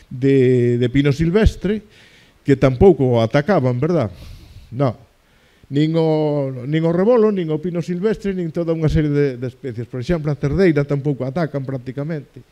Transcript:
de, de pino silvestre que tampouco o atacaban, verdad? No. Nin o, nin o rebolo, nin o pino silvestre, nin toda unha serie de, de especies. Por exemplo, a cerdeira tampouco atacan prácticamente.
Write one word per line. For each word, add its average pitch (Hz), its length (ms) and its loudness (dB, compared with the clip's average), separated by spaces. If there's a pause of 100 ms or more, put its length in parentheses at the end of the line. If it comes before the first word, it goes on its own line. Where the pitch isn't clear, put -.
de, 127 720 2
de 123 160 0
pino 139 160 2
silvestre 190 720 0 (640)
que 139 80 4
tampouco 131 640 4
o 113 80 2
atacaban, 127 560 0
verdad? 151 320 -2 (560)
No. 127 240 -2 (760)
Nin 156 240 0
o, 147 720 -2
nin 160 160 -2
o 165 80 2
rebolo, 214 400 4
nin 185 180 -2
o 151 80 -2
pino 175 220 -6
silvestre, 190 560 -4
nin 175 160 -4
toda 165 240 -2
unha 156 160 0
serie 151 180 2
de, 143 180 2 (120)
de 127 80 -6
especies. 120 400 -10
Por 127 160 -10
exemplo, 160 260 -4
a 143 60 -2
cerdeira 151 480 2
tampouco 143 400 -4
atacan 135 400 -4
prácticamente. 131 880 -10